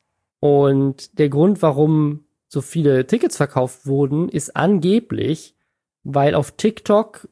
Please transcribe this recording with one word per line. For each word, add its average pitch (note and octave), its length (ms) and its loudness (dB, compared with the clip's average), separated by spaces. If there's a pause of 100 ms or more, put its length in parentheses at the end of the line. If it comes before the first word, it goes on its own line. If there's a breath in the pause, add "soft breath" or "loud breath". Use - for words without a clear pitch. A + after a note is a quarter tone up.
(400)
Und C#3 800 0
der D3 100 2
Grund, F3 320 2
warum D3+ 640 0 (220)
so C#3 140 -6
viele C#3 460 0
Tickets - 300 -2
verkauft C3 500 -4
wurden, C#3+ 400 -2
ist - 280 -8
angeblich, D#3+ 1000 -2 (480)
weil C#3 320 0
auf D3+ 160 -2
TikTok - 800 -2